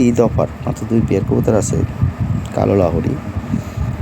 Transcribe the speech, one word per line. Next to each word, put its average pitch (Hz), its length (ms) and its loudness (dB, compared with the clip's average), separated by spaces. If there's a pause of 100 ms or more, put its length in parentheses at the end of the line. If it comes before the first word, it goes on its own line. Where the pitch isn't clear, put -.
ঈদ 117 120 2
অফার, 113 260 2 (200)
মাত্র - 220 -4
দুই 113 200 2
পেয়ার 95 200 2
কবুতর 120 260 2
আছে, - 220 0 (800)
কালো 101 220 2
লাহোরি, 85 380 2 (880)